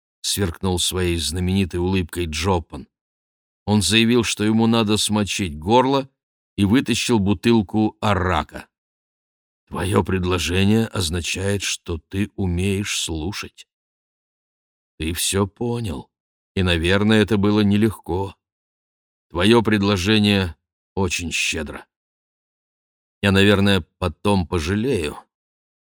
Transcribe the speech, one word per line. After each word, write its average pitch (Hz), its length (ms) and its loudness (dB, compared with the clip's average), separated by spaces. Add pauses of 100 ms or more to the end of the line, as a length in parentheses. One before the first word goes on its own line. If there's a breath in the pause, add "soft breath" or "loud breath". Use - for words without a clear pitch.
(200)
сверкнул 92 580 -2
своей 90 380 -2
знаменитой 90 640 -2
улыбкой 90 460 -2
Джоппан. 78 600 -4 (800)
Он 104 160 2
заявил, 113 400 2
что - 220 -4
ему 110 240 2
надо 110 300 2
смочить 98 600 -4
горло, 127 500 2 (480)
и 101 80 2
вытащил 120 540 2
бутылку 107 800 0
арака. 90 680 -2 (1000)
"Твое 95 360 0
предложение 92 800 0
означает, 92 760 -4
что - 360 -8
ты 98 380 -6
умеешь 95 640 -2
слушать. - 680 -8 (1300)
Ты 80 160 -6
все 98 320 -2
понял, 117 640 -8 (440)
и, 95 80 0
наверное, 95 600 4
это 104 160 2
было 104 220 2
нелегко. 101 760 -2 (920)
Твое 107 320 4
предложение 101 920 2 (400)
очень 87 380 -4
щедро. - 540 -6 (1400)
Я, 101 100 4
наверное, 98 480 6 (180)
потом 92 480 0
пожалею, 92 720 -4 (800)